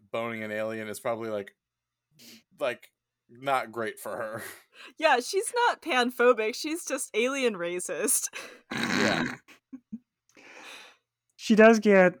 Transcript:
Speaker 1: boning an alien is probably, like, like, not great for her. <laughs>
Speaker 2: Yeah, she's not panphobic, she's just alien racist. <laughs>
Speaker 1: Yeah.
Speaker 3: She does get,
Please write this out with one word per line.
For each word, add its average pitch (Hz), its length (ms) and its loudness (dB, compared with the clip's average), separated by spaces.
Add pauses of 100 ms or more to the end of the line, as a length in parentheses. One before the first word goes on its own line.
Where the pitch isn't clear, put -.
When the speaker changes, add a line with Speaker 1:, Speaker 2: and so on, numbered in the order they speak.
(120)
Speaker 1:
boning 113 320 -6
an 107 80 -8
alien 110 360 -6
is 104 120 -10
probably, 113 320 -4
like, 101 240 -6 (1040)
like, 123 320 -6 (360)
not 127 440 -4
great 110 280 -6
for 110 180 -10
her. 110 300 -8
<laughs> - 60 -16 (440)
Speaker 2:
Yeah, 302 220 2
she's 392 340 -4 (140)
not - 160 -2
panphobic, 247 720 2
she's 320 300 -8
just 277 300 -6
alien 247 380 0
racist. 175 760 -4 (260)
<laughs> - 160 -18
Speaker 1:
Yeah. 95 540 -2 (2000)
Speaker 3:
She - 200 0
does 220 240 10
get, 190 420 6